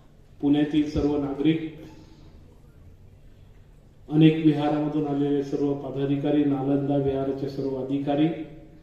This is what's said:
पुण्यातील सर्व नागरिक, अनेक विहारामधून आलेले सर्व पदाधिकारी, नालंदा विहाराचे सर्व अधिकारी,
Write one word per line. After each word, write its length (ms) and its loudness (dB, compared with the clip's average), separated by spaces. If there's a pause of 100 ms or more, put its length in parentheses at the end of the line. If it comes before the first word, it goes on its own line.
(400)
पुण्यातील 500 2
सर्व 260 0
नागरिक, 640 -2 (2250)
अनेक 340 6
विहारामधून 600 0
आलेले 360 0
सर्व 320 -2
पदाधिकारी, 680 0
नालंदा 520 0
विहाराचे 540 -2
सर्व 340 -6
अधिकारी, 440 0 (540)